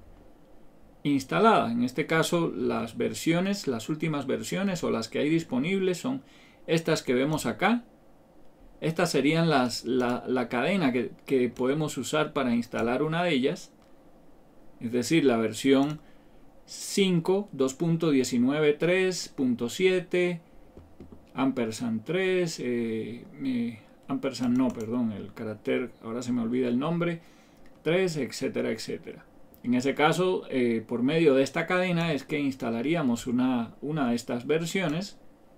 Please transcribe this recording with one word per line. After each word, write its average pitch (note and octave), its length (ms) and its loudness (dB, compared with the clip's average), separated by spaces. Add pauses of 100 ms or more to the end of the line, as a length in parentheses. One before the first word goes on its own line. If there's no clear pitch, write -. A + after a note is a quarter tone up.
(1040)
instalada. D3 680 4
En A#2+ 120 0
este D3 240 -2
caso E3 420 2
las A2+ 480 -4
versiones, E3 680 0
las A#2 200 -4
últimas D3+ 380 -4
versiones E3 580 -2
o B2 60 0
las A2+ 180 -2
que - 120 -4
hay C#3 100 0
disponibles E3+ 720 0
son C3+ 240 -6 (420)
estas E3 380 0
que C3 100 0
vemos C#3 320 0
acá. F#3 380 0 (1000)
Estas E3 300 0
serían D#3+ 360 4
las, B2+ 380 2
la, B2 420 0
la B2 220 -2
cadena C#3+ 420 0
que, A#2+ 200 -2 (160)
que B2 220 2
podemos C#3 500 -2
usar D3+ 340 -2
para B2 220 0
instalar A#2+ 480 -2
una E3 200 -2
de F3 80 0
ellas. C#3 400 -2 (1080)
Es A#2 120 -6
decir, B2 320 2
la B2 140 6
versión C3+ 600 2 (680)
cinco, F#3+ 880 0
dos C3+ 240 0
punto E3 340 0
diecinueve C3+ 640 2
tres F3+ 560 0
punto B2 400 -2
siete, F3+ 720 0 (960)
ampersand A#2 680 -2
tres, F3+ 560 0
eh, A#2 640 -4 (200)
eh, A#2+ 360 -2 (280)
ampersand B2+ 500 -2
no, C3 120 2
perdón, A2+ 420 -2
el G2 220 -10
carácter, A#2 580 -4 (100)
ahora A#2 220 -8
se A#2+ 80 -6
me B2 100 0
olvida B2 260 0
el A#2+ 120 0
nombre, E3+ 420 -2 (600)
tres, E3+ 340 2
etcétera, A#2+ 540 -4
etcétera. - 540 -8 (360)
En B2 140 2
ese C3 180 2
caso, E3 560 2
eh, A#2 380 0
por A#2+ 160 -2
medio D3+ 320 6
de C3+ 80 6
esta E3 240 -2
cadena F3 460 0
es C3+ 100 -4
que D3 160 -4
instalaríamos C3 880 -2
una, B2 540 0
una C#3+ 280 -2
de A#2+ 60 2
estas A#2+ 320 -6
versiones. E3 720 -2 (380)